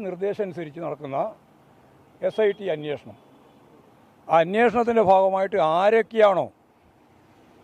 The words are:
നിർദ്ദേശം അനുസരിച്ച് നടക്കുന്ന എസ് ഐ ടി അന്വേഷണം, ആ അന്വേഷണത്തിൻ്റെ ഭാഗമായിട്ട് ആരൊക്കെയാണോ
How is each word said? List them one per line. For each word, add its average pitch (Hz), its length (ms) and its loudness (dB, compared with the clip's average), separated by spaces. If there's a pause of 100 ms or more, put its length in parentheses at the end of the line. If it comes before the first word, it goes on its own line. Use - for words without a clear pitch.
നിർദ്ദേശം 190 400 -6
അനുസരിച്ച് 165 400 -12
നടക്കുന്ന 143 320 -8 (1080)
എസ് 185 200 -2
ഐ - 100 2
ടി 202 80 -14 (100)
അന്വേഷണം, 147 400 -10 (1120)
ആ 160 60 0 (120)
അന്വേഷണത്തിൻ്റെ 226 680 0
ഭാഗമായിട്ട് 190 460 2 (200)
ആരൊക്കെയാണോ 208 720 2 (1160)